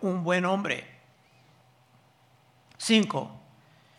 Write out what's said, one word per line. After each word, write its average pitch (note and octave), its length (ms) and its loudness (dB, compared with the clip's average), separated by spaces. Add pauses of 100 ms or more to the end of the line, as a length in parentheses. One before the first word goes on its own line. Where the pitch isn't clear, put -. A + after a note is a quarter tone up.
un F#3 200 -2
buen F3+ 220 2
hombre. F#3 560 -2 (1800)
Cinco. F#3 580 0 (640)